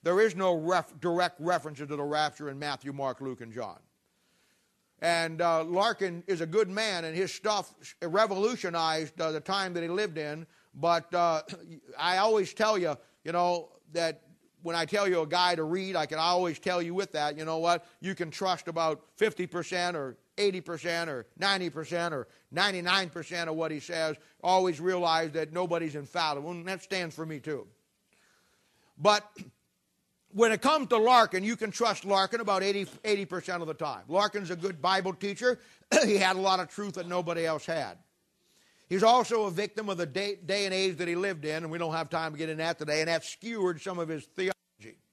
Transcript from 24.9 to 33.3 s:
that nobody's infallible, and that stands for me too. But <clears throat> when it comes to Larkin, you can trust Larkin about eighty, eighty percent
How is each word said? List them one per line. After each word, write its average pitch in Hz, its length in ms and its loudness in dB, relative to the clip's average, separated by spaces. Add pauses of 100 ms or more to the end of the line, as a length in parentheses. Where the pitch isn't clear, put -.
that 156 200 -2
nobody's 165 440 -2
infallible, 151 560 -2
and 170 160 -10
that 190 160 -6
stands 175 320 -4
for 160 100 -6
me 156 140 -8
too. 135 280 -8 (1300)
But 208 260 4 (140)
<clears throat> 196 60 -16 (880)
when 220 200 4
it 220 100 0
comes 285 260 2
to 233 100 4
Larkin, 220 480 6
you 233 100 -2
can 214 160 -6
trust 226 320 0
Larkin 196 380 2
about 196 220 0
eighty, 202 240 -2 (160)
eighty 202 220 0
percent 175 360 -6